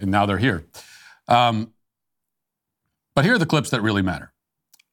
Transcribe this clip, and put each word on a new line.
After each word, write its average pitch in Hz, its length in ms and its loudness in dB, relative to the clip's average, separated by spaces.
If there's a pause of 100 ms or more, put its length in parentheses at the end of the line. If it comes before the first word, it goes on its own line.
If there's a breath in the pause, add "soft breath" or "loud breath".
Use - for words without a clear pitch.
and 98 80 -4
now 101 160 2
they're 98 120 0
here. 101 280 -2 (600 loud breath)
Um, 117 460 0 (1400)
but 135 100 2
here 233 100 4
are 240 40 2
the 160 80 0
clips 151 240 -2
that 120 100 -2
really 101 220 0
matter. 85 320 -6 (580)